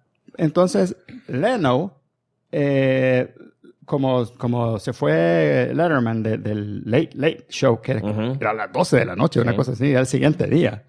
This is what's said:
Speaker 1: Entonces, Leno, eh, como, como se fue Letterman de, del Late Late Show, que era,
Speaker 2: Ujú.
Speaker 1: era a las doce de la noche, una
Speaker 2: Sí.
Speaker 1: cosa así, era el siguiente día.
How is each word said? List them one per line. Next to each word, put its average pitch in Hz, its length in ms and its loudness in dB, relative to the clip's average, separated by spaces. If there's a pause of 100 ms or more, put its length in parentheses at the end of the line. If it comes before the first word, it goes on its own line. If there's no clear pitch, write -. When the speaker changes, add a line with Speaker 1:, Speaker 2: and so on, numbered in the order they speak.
(360)
Speaker 1:
Entonces, 180 600 0 (300)
Leno, 165 760 -2 (520)
eh, 131 840 2 (500)
como, 131 420 0 (100)
como 117 420 -2
se 123 140 -6
fue 151 840 2
Letterman 127 480 0
de, 110 140 -2
del 104 480 -6
Late 139 300 0
Late 147 340 -4
Show, 117 320 0
que 131 120 -4
era, 110 140 -2
Speaker 2:
Ujú. 110 320 -2
Speaker 1:
era 110 120 -2
a 110 40 -2
las 104 180 -8
doce 156 260 2
de 101 80 2
la 90 100 -8
noche, 123 240 0
una 117 120 2
Speaker 2:
Sí. 104 40 -2
Speaker 1:
cosa 131 160 -2
así, 127 180 0
era 127 100 4
el 127 60 2
siguiente 139 400 0
día. - 420 0